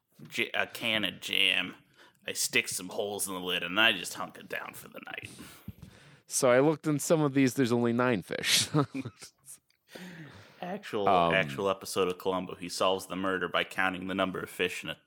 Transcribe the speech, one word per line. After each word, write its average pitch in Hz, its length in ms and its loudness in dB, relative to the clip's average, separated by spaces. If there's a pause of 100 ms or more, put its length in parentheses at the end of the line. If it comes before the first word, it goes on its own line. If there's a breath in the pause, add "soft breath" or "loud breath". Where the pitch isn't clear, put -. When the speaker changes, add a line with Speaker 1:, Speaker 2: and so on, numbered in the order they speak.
(280)
Speaker 1:
j-, - 260 -4
a 98 140 0
can 110 380 -2
of 92 160 -6
jam. 95 540 0 (520 soft breath)
I - 60 -4
stick - 340 0
some 92 220 -6
holes 101 400 -4
in 95 60 -6
the 92 40 -6
lid, 90 240 -4
and 87 160 -2
I 113 140 6
just - 220 -8
hunk - 220 -10
it - 120 -18
down - 240 -8
for - 160 -16
the - 160 -16
night. - 240 -12 (960 loud breath)
Speaker 2:
So - 240 2
I 123 80 8
looked 151 280 2
in 151 120 2
some 160 220 4
of 143 120 2
these, 135 200 6
there's 123 180 2
only 120 220 2
nine 123 280 2
fish. - 520 0
<laughs> 147 40 4 (1800 loud breath)
Speaker 1:
Actual, 180 460 -4
Speaker 2:
Um, 87 280 6
Speaker 1:
actual 95 340 2
episode 95 380 0
of 90 100 -2
Columbo, 92 380 -4
he 90 140 -10
solves 95 360 0
the 92 100 -8
murder 92 320 -2
by 85 160 0
counting 95 440 -2
the 92 80 -2
number 92 240 0
of - 100 -8
fish - 340 -2
in 82 60 -10
a 78 180 -10